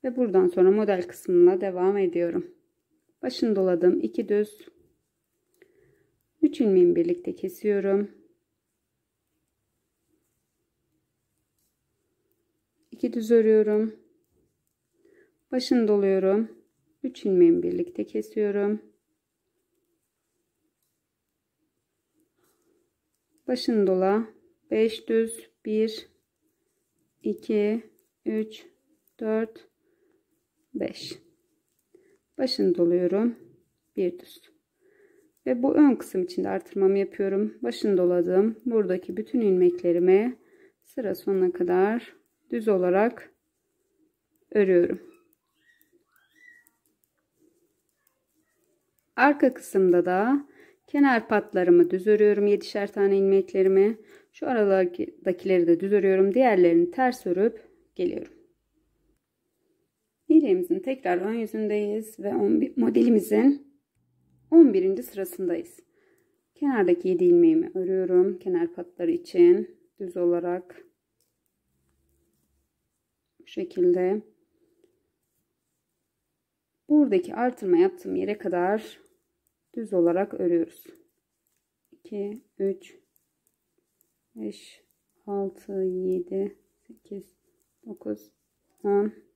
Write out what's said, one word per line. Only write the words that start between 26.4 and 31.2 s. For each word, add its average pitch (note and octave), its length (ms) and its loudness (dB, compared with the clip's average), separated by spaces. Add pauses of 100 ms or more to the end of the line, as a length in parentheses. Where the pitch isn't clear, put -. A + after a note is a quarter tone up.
iki, G#3+ 680 -4 (340)
üç, A3 420 -6 (540)
dört, A3 480 -6 (1120)
beş. - 380 -12 (1200)